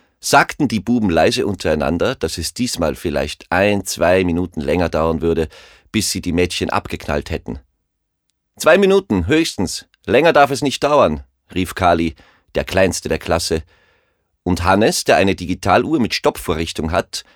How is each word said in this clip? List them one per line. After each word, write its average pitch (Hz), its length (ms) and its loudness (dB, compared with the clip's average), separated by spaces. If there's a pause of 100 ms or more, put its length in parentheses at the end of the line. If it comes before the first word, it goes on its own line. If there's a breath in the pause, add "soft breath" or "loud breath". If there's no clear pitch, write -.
(200 soft breath)
sagten 147 480 2
die 107 120 -2
Buben 113 300 0
leise 87 360 2
untereinander, 85 680 -2
dass - 240 -6
es 82 160 -8
diesmal 85 400 -4
vielleicht 71 560 -6
ein, 98 340 0
zwei 90 400 2
Minuten 87 360 -2
länger 80 280 0
dauern 80 340 -2
würde, 82 260 0 (440 loud breath)
bis 107 180 -2
sie 95 100 -6
die 85 120 -6
Mädchen 90 380 -2
abgeknallt - 600 -6
hätten. 76 280 -8 (1000)
„Zwei 165 220 4
Minuten, 190 480 2
höchstens. 139 600 -2 (200)
Länger 147 260 4
darf 143 180 6
es 135 120 -4
nicht 143 200 -2
dauern“, 117 420 2 (300)
rief 90 200 -4
Kali, 85 400 2 (400 soft breath)
der 69 100 -2
Kleinste 92 440 0
der 78 100 -2
Klasse. 82 440 -2 (800)
Und 87 220 -2
Hannes, 101 400 2
der 117 120 4
eine 95 180 2
Digitaluhr 92 680 0
mit 104 140 -2
Stoppvorrichtung 80 800 -4
hat, - 320 -4 (120)